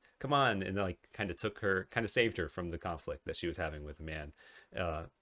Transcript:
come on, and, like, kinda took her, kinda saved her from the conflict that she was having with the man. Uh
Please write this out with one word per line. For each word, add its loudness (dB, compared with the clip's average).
come -2
on, 6
and, 0
like, -2
kinda -2
took -4
her, 2
kinda -2
saved 4
her 0
from -4
the -4
conflict -6
that -4
she -4
was -2
having -4
with -10
the -14
man. -6
Uh -2